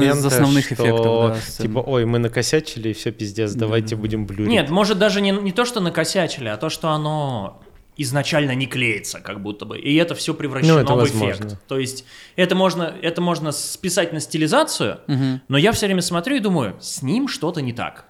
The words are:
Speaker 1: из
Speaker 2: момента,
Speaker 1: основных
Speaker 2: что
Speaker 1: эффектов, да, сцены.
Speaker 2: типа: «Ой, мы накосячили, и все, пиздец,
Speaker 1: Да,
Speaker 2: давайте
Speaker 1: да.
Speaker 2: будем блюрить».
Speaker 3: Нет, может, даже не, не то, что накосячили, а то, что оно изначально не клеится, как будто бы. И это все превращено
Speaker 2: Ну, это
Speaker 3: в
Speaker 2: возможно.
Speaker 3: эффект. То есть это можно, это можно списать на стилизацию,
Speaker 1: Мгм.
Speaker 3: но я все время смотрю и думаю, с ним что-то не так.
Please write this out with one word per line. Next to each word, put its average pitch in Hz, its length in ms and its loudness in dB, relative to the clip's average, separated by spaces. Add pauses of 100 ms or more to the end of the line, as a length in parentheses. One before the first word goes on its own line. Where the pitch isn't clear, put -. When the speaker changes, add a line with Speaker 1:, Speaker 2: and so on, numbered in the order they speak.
Speaker 1:
из 139 60 6
Speaker 2:
момента, 143 200 2
Speaker 1:
основных 139 380 4
Speaker 2:
что - 80 -6
Speaker 1:
эффектов, 113 600 4
да, 110 60 -4
сцены. 117 280 -4
Speaker 2:
типа: 110 120 -2
«Ой, 123 240 0
мы 117 140 2
накосячили, 117 720 0
и - 20 0
все, - 180 -6
пиздец, 107 440 -4
Speaker 1:
Да, - 60 -2
Speaker 2:
давайте 110 360 0
Speaker 1:
да. 107 60 -6
Speaker 2:
будем 110 240 -2
блюрить». 101 260 -2
Speaker 3:
Нет, 165 180 4
может, 202 280 2
даже 202 240 2
не, 196 80 2
не 196 220 -2
то, 240 120 0
что 240 160 -4
накосячили, 160 680 -2
а 107 100 -4
то, 156 100 -4
что 160 220 -4
оно 151 720 -4 (380)
изначально 139 540 0
не 131 120 -2
клеится, 117 520 -4
как 101 240 -10
будто 104 220 -8
бы. 107 120 -8
И 147 200 0
это 170 180 2
все - 180 -4
превращено 151 420 2
Speaker 2:
Ну, 151 80 6
это 117 120 2
Speaker 3:
в - 40 4
Speaker 2:
возможно. 107 480 0
Speaker 3:
эффект. 104 200 -10
То 135 140 -4
есть 127 240 -6 (320)
это 180 180 2
можно, 175 480 0
это 165 180 -2
можно 165 300 0
списать 175 640 -2
на 156 80 -4
стилизацию, 156 800 0 (100)
Speaker 1:
Мгм. 131 400 0
Speaker 3:
но 135 100 2
я 196 140 6
все 220 140 0
время 190 140 2
смотрю 175 360 -2
и - 40 0
думаю, 160 400 0
с - 220 -10
ним 208 240 0
что-то 165 340 -4
не 123 120 -4
так. 104 380 -8